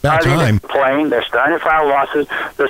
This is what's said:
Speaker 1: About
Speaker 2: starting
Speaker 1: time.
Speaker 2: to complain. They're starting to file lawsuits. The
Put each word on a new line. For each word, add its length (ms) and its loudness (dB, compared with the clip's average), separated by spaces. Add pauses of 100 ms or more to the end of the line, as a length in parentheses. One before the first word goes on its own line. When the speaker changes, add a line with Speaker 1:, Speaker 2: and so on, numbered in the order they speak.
Speaker 1:
About 200 0
Speaker 2:
starting 180 2
Speaker 1:
time. 200 2
Speaker 2:
to 80 -16
complain. 420 0
They're 160 0
starting 320 0
to 60 -6
file 240 2
lawsuits. 420 0 (280)
The 120 0